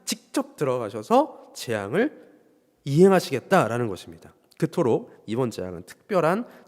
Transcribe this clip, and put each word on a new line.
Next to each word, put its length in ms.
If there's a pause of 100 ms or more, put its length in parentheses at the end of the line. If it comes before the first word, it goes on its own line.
직접 520
들어가셔서 960
재앙을 760 (560)
이행하시겠다라는 1040
것입니다. 460 (240)
그토록 680
이번 240
재앙은 340
특별한 640 (220)